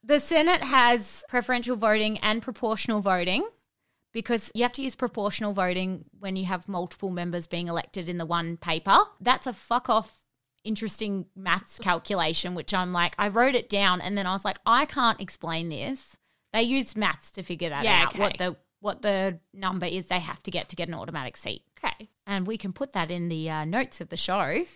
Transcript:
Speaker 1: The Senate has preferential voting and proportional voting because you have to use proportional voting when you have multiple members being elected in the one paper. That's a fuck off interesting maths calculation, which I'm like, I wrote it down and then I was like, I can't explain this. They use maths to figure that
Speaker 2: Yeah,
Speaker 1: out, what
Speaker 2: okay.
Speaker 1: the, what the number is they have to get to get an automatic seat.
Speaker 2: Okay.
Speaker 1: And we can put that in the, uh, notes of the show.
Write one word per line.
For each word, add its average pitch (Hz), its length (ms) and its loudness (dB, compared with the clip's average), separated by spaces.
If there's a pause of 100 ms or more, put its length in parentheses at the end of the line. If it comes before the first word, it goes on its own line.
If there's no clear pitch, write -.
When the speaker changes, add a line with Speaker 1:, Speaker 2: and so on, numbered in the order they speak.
Speaker 1:
The 285 140 6
Senate 330 400 4
has 240 680 4
preferential 247 460 0
voting 214 420 2
and 220 240 0
proportional 220 580 0
voting 185 480 2 (640)
because 226 420 -2
you 226 80 0
have 247 120 2
to 277 80 -6
use 269 120 -4
proportional 208 600 -2
voting 185 500 0 (160)
when 190 160 -4
you 190 80 -2
have 180 240 -4
multiple 185 420 -6
members 175 360 -4
being 175 220 -4
elected 170 420 -6
in 175 80 -4
the 165 80 -6
one 165 320 -2
paper. 170 400 4 (200)
That's 240 280 2
a 240 80 -4
fuck - 340 -2
off 220 320 0 (420)
interesting 208 640 -4 (100)
maths 190 440 -2
calculation, 175 760 0
which 170 200 -2
I'm 180 180 0
like, 175 260 2
I 208 100 2
wrote 240 260 4
it - 160 0
down 196 320 4
and 202 160 -2
then 190 80 0
I 185 80 0
was 196 100 -4
like, - 220 -2
I 247 180 6
can't 240 380 2
explain 165 480 -6
this. 156 480 -8 (340)
They 226 120 2
use 262 300 0
maths 202 380 -2
to 185 100 -12
figure 170 280 -6
that 143 140 -4
Speaker 2:
Yeah, 185 240 6
Speaker 1:
out, - 100 -6
what 202 160 2
Speaker 2:
okay. 180 160 -2
Speaker 1:
the, - 60 -10 (240)
what 202 200 -6
the 196 380 0 (160)
number 185 320 -2
is 175 220 -4
they 180 120 2
have - 220 -10
to - 80 -10
get - 180 -6
to - 80 -12
get 165 120 -4
an 165 60 -8
automatic 151 440 -8
seat. - 240 -8 (200)
Speaker 2:
Okay. - 280 -6 (160)
Speaker 1:
And 190 200 -2
we 220 120 -6
can 190 160 -8
put 277 180 -6
that 170 180 -2
in 175 200 -4
the, 160 180 -4
uh, 156 160 -4
notes 202 380 -4
of 156 80 -14
the 165 80 -6
show. 190 580 0